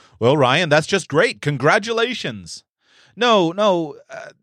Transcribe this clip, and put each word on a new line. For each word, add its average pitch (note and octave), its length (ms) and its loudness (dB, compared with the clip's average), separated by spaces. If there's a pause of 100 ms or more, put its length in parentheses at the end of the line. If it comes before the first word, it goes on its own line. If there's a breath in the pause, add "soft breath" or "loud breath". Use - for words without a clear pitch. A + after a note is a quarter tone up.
(180 soft breath)
"Well, B2+ 180 2
Ryan, D3 320 2
that's D3+ 200 2
just G3 180 -2
great. E3+ 340 0
Congratulations." E3 1200 -2 (500 soft breath)
"No, G3 380 2
no, F3+ 480 -2 (100)
uh, - 200 -16 (120)